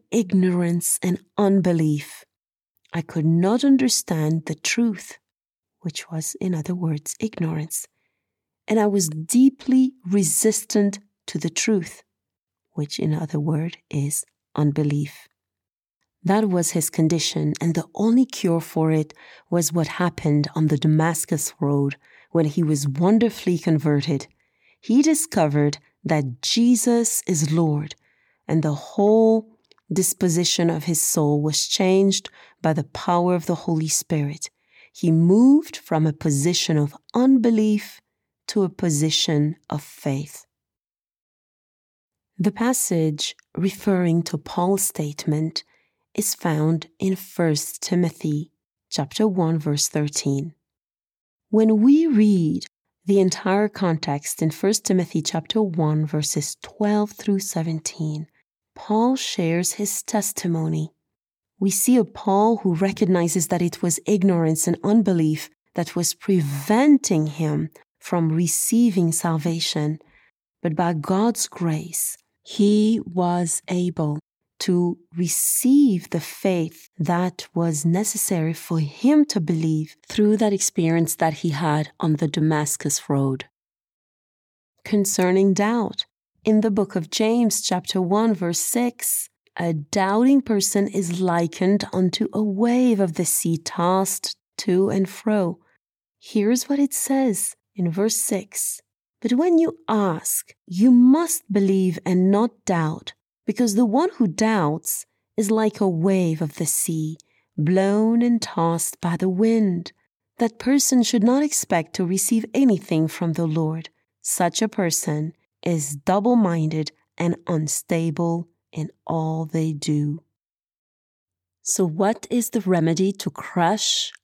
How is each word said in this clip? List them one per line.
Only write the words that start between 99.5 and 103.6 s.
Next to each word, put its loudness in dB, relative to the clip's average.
you 0
ask, -2
you 4
must 4
believe 2
and 2
not 0
doubt, -2
because 0